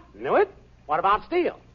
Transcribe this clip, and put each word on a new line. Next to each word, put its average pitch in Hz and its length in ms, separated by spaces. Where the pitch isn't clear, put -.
Knew 131 220
it. 392 180
What 151 140
about 196 260
steel? 320 340